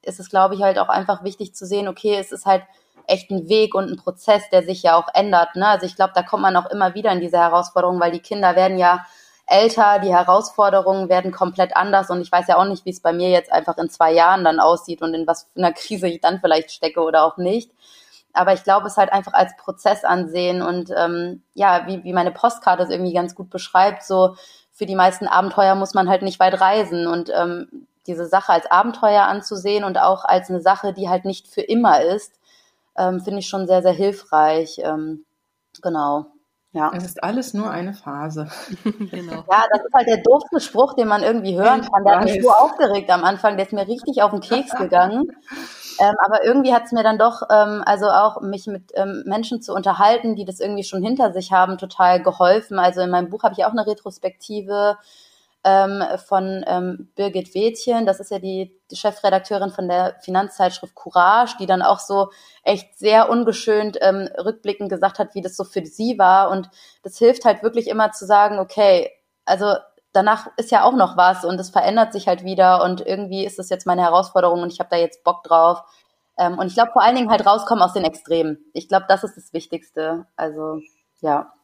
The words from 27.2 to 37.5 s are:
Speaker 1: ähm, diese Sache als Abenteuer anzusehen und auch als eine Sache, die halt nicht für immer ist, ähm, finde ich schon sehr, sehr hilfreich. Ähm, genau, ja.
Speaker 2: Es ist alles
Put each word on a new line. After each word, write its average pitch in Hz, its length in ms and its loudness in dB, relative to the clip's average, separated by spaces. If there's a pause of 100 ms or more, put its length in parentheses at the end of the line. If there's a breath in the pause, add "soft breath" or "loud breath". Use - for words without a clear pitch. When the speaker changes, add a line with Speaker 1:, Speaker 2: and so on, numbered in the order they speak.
Speaker 1:
ähm, 175 520 -6 (200)
diese 170 200 -8
Sache 185 260 2
als 170 180 0
Abenteuer 208 520 2
anzusehen 202 600 -4
und 190 160 -4
auch 190 260 0
als 185 240 0
eine 180 120 -4
Sache, 190 320 0
die 185 160 -8
halt 185 160 -2
nicht 196 220 -8
für - 140 -8
immer 208 400 2
ist, 180 320 -4 (640)
ähm, 185 220 -2
finde 202 200 -8
ich 185 80 -12
schon 190 200 -6
sehr, 185 140 4
sehr 180 120 4
hilfreich. 160 920 0
Ähm, 156 420 -8 (560)
genau, 151 440 -4 (460)
ja. 156 240 -2
Speaker 2:
Es 180 80 -10
ist 180 200 -12
alles 240 300 -6